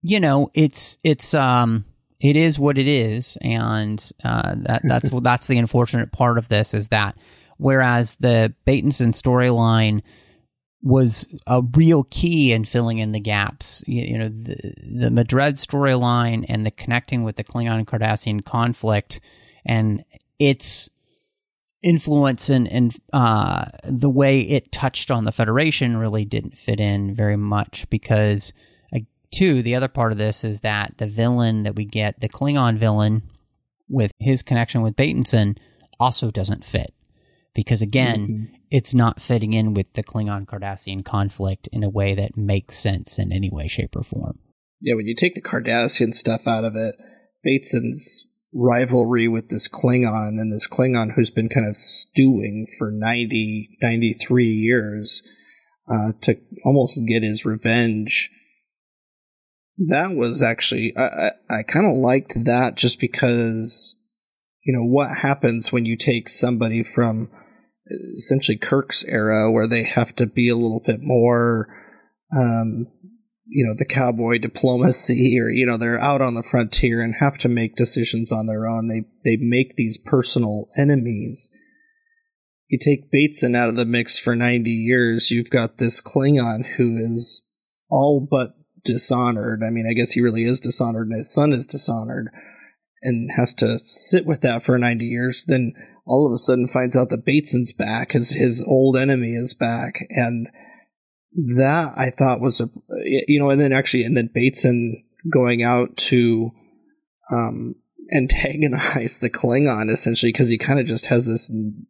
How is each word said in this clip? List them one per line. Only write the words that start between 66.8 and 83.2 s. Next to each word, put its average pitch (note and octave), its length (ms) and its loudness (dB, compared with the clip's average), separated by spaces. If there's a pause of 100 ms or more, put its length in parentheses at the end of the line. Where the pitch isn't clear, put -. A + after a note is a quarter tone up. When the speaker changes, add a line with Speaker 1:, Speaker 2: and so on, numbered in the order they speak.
Speaker 2:
from A2+ 480 -2 (840)
essentially C3+ 420 0
Kirk's - 460 -2
era A2 480 2
where A2+ 160 2
they A2+ 160 0
have - 320 -2
to B2 100 2
be A#2+ 240 0
a A#2+ 60 2
little A#2 280 -2
bit A#2 200 -2
more, A#2+ 640 2 (680)
um, A2+ 520 0 (580)
you - 180 0
know, A2 140 -2
the C3+ 80 -2
cowboy A#2+ 540 0
diplomacy, B2+ 1000 2
or, A2+ 100 0
you B2 180 0
know, A#2+ 100 0
they're A#2 220 -2
out C#3 200 0
on B2+ 140 0
the A#2 80 -4
frontier A#2 600 0
and A2+ 180 -4
have C#3 180 2
to - 100 -2
make A#2 280 0
decisions A2+ 560 -2
on A2 160 -4
their A2 180 -4
own. A2+ 220 -4
They, A2+ 180 -4 (180)
they A2+ 160 2
make A#2+ 360 0
these A2+ 280 -4
personal A2+ 640 0 (120)
enemies. B2 720 0 (1200)
You C3 140 0
take C#3+ 280 2
Bateson C#3+ 440 2